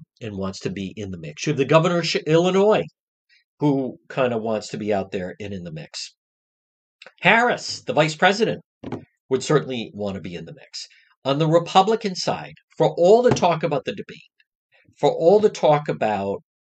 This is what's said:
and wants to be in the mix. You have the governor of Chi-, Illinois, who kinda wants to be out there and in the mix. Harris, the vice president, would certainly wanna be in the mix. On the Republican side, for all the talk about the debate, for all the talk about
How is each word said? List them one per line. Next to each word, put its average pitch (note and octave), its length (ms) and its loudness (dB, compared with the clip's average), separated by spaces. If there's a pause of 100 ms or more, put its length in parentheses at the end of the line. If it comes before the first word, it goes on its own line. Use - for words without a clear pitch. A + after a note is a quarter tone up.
(220)
and G#2+ 160 -10
wants F#2+ 240 -6
to - 80 -4
be F#2+ 260 -8
in G2+ 160 -10
the F2+ 80 -12
mix. D#2 260 -12
You D#3 60 -2
have C3+ 60 -2
the C3+ 80 0
governor E3 340 2
of E3 120 -4
Chi-, - 160 -2
Illinois, F3+ 560 2 (760)
who C#3 380 0 (120)
kinda B2 280 0
wants A2 320 -4
to - 80 -10
be G#2 160 -2
out F#2+ 180 -4
there F2+ 280 -6
and G2+ 140 -10
in F2+ 100 -10
the E2 100 -12
mix. - 400 -14 (1080)
Harris, A3+ 600 0
the B2+ 120 -6
vice D#3 220 2
president, F#3+ 460 0 (680)
would C3 140 -2
certainly C3 500 -2
wanna G2+ 280 -6
be F2 140 -12
in D#2+ 100 -12
the - 80 -18
mix. - 340 -18 (380)
On C#3 140 0
the D#3+ 80 2
Republican F#3+ 680 2
side, D#3 380 -6 (240)
for D#3 200 2
all G3+ 260 6
the A#3+ 80 6
talk E3 320 0
about D#3 200 -2
the A2 120 -8
debate, - 260 -14 (760)
for C#3+ 140 4
all F#3+ 300 6
the G#3 80 4
talk D3+ 400 2
about G#2 540 -2 (240)